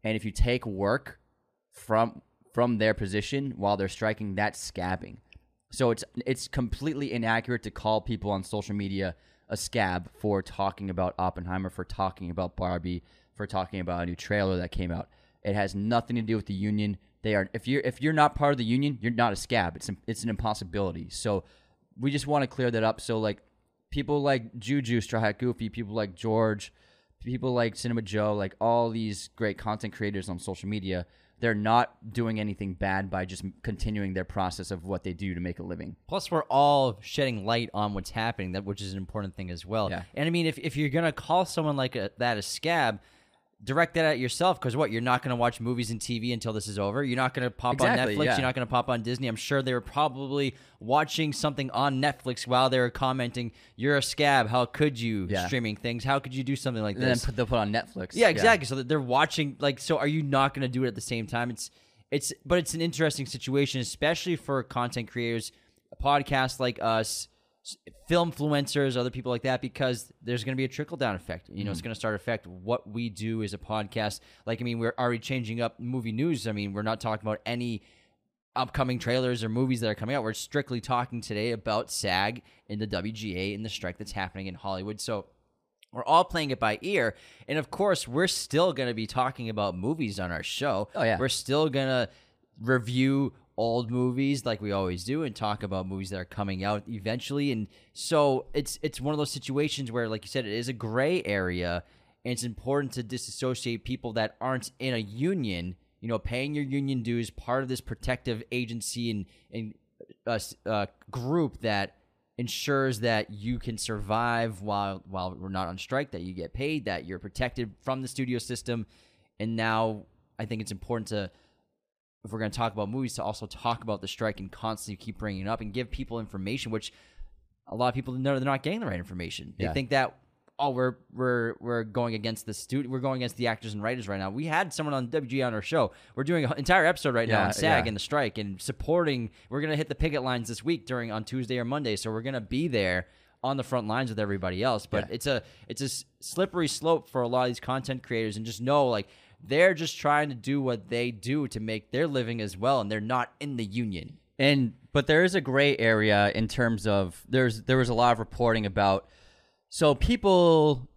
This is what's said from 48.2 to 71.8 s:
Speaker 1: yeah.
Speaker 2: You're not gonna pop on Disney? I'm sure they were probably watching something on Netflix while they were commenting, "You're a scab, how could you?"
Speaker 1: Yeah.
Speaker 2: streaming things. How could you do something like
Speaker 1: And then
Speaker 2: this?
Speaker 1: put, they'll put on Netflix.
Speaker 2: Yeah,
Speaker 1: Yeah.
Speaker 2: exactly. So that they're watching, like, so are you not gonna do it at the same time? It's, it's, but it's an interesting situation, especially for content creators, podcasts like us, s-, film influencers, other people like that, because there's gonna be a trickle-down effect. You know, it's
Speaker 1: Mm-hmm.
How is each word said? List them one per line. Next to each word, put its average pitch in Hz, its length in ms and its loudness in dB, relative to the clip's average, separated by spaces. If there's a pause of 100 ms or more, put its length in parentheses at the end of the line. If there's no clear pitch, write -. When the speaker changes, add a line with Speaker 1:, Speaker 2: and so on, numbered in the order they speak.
Speaker 1:
yeah. 120 100 4
Speaker 2:
You're - 100 2
not 127 80 2
gonna 127 140 -2
pop 127 220 2
on 120 120 0
Disney? 123 260 -2
I'm 113 100 -2
sure 135 260 0
they 127 100 0
were 120 80 0
probably 139 760 0 (240)
watching 147 520 2
something 139 400 -2
on 135 300 2
Netflix 131 440 -2
while 127 240 4
they 127 100 4
were 123 100 4
commenting, 127 640 -2 (240)
"You're 139 180 2
a 135 80 4
scab, 135 460 4
how 123 160 4
could 143 340 2
you?" 107 300 0
Speaker 1:
Yeah. 92 180 0
Speaker 2:
streaming 113 300 -2
things. 117 260 -4
How 139 160 2
could 131 160 -8
you 131 80 -2
do 135 120 0
something 117 280 -2
like 104 120 0
Speaker 1:
And 127 80 -2
then 127 80 4
Speaker 2:
this? 120 140 2
Speaker 1:
put, 110 120 -2
they'll 120 100 2
put 120 100 2
on 104 140 2
Netflix. - 420 -4
Speaker 2:
Yeah, 226 120 6
Speaker 1:
Yeah. 180 60 8
Speaker 2:
exactly. 202 340 6
So 127 100 -4
that 127 140 -4
they're 151 100 4
watching, 139 600 2
like, 143 200 2
so 156 180 0
are 147 100 2
you 156 140 2
not 139 320 4
gonna 135 140 -2
do 127 160 0
it 123 60 2
at 101 60 -6
the 107 60 -8
same 113 240 -4
time? 120 240 -2
It's, - 220 -10 (400)
it's, - 220 0 (120)
but 175 140 4
it's - 140 -2
an 165 80 -2
interesting 151 440 2
situation, 135 540 0
especially 160 560 0
for 135 280 -2
content 120 460 -4
creators, 117 440 -4 (500)
podcasts 139 560 2
like 123 220 0
us, 110 480 0 (360)
s-, - 120 -16 (300)
film 170 240 4
influencers, 143 640 0
other 123 140 0
people 123 220 -4
like 117 100 -2
that, 127 180 0
because 127 520 -2 (100)
there's 120 220 -2
gonna 131 120 -4
be 131 100 0
a - 20 -4
trickle-down 131 480 -2
effect. 90 340 -8
You 101 140 -8
know, 101 80 -2
it's 85 80 -4
Speaker 1:
Mm-hmm. 87 60 -10